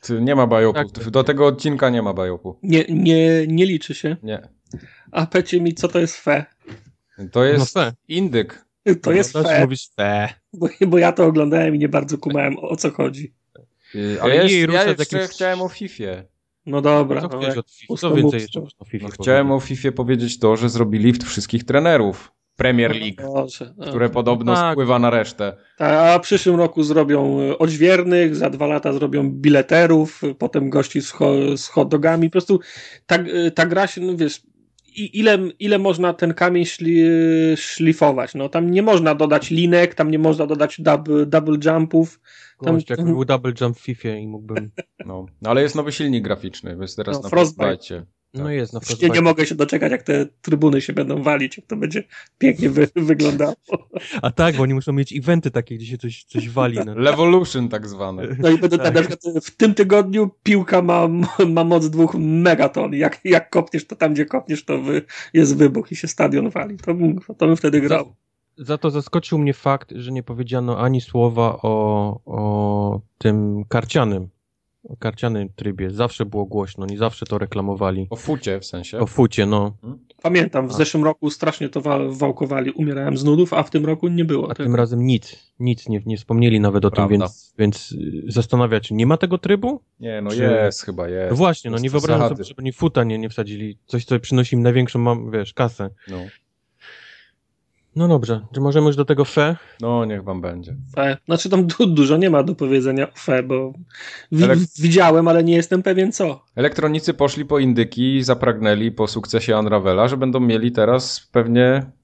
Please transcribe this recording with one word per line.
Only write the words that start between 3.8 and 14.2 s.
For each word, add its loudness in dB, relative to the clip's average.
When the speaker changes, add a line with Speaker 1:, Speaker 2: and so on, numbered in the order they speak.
Speaker 3:
się. -6
Speaker 1:
Nie. -10
Speaker 3:
A -2
powiedzcie 0
mi, -2
co -4
to 0
jest -2
fe? -2
Speaker 1:
To 2
jest 2
Speaker 2:
No 2
fe. -2
Speaker 1:
indyk. -2
Speaker 3:
To 0
jest 2
Speaker 2:
No, 0
Speaker 3:
fe. 4
Speaker 2:
mówisz -2
fe. -2
Speaker 3:
Bo, -4
bo 4
ja 4
to 4
oglądałem 2
i 0
nie 0
bardzo -2
kumałem, -4
o -8
co -2
chodzi. -6
Speaker 1:
Y, -4